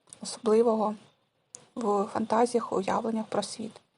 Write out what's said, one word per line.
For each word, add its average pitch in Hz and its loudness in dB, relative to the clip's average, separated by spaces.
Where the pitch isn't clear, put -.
особливого 220 2
в 208 2
фантазіях, 226 0
уявленнях 214 -2
про - -2
світ? - -12